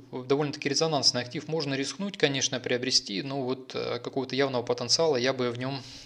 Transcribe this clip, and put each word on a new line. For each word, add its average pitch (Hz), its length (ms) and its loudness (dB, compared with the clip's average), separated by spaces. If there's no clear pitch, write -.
довольно-таки 139 580 0
резонансный 139 520 2
актив 135 280 -6
можно 151 240 -2
рискнуть, 139 440 -4
конечно, 135 440 2
приобрести, 131 600 0
но 139 200 -4
вот, 127 340 -4
э, 117 240 -2
какого-то 127 380 -4
явного 131 260 2
потенциала 127 540 2
я 127 160 4
бы 123 180 0
в 117 80 -6
нём, 131 240 -4